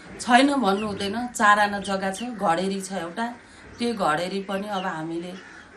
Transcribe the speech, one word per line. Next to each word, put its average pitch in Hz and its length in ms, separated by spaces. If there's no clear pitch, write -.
छैन 269 340
भन्नु 214 340
हुँदैन। 202 400
चार 208 320
आना 202 200
जग्गा 190 320
छ, 190 120
घडेरी 196 580
छ 190 100
एउटा, 196 440
त्यो 240 140
घडेरी 180 480
पनि 196 260
अब 190 180
हामीले, 170 480